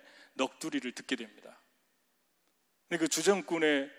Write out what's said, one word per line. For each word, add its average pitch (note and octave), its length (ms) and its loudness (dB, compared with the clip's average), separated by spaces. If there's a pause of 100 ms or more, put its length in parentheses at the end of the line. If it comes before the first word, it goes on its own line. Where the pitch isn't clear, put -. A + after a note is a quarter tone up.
(400)
넋두리를 C3 540 -4
듣게 - 220 -6
됩니다. - 440 -16 (1300)
근데 E3+ 120 -4
그 D#3+ 80 2
주정꾼의 D#3 920 2